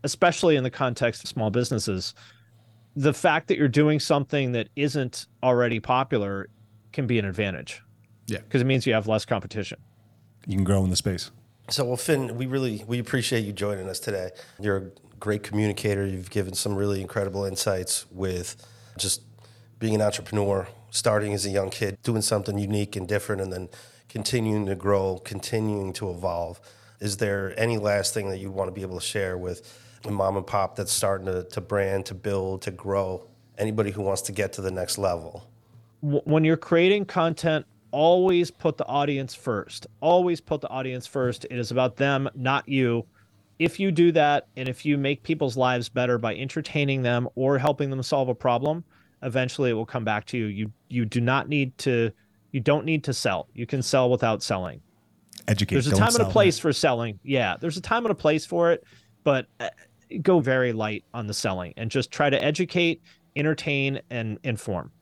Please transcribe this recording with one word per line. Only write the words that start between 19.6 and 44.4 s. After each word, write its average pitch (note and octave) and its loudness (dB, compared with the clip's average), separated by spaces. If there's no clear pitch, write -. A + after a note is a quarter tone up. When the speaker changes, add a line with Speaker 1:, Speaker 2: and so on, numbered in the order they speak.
Speaker 4:
being A2 0
an G#2+ 2
entrepreneur, G2+ 0
starting G#2+ 0
as G2 -2
a G2+ -2
young G2 0
kid, G2 -4
doing A2 0
something G2+ -2
unique G#2 -2
and F#2 -6
different, G2+ -2
and F#2+ -4
then F#2 -8
continuing G#2+ -2
to G2 -2
grow, F#2+ 2
continuing G#2 -4
to G2 -6
evolve. E2+ -6
Is G2+ -4
there G2 -2
any A2+ 2
last G2+ 0
thing G2+ -4
that F#2+ -6
you'd F#2+ -10
want F#2+ -4
to - -10
be G2 -10
able F#2 -8
to - -8
share F#2+ -4
with F2+ -8
a G#2 -6
mom G2 0
and F2+ -6
pop G2 0
that's F#2+ -4
starting G2 0
to, F#2 -2
to - -8
brand, G2 -2
to - -10
build, F#2+ -4
to G2 -6
grow, F#2+ -4
anybody G#2+ 0
who G#2 -6
wants F#2+ 0
to - -8
get G2 -2
to G2+ -10
the F#2+ -2
next F#2 -4
level? F2 -4
Speaker 1:
W-, D3 0
when D#3 4
you're D#3+ 6
creating F#3 4
content, E3 0
always F3 4
put - -2
the - -4
audience C#3 -2
first. - -6
Always F3 4
put D3+ -4
the - -8
audience B2+ -6
first. B2 -2
It B2+ -8
is A#2 -4
about B2+ 2
them, C#3 2
not C3+ 0
you. A#2+ 2
If E3 0
you G3 2
do E3+ 6
that, D3 4